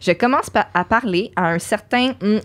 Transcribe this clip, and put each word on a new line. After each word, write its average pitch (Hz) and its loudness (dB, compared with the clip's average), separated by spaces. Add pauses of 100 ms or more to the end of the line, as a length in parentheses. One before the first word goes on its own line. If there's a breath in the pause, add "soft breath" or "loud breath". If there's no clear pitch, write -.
Je - 2
commence 247 0
pa-, - 0
à 180 0
parler 220 -2
à 180 2
un 165 0
certain, 247 -2 (100)
hmm, 208 2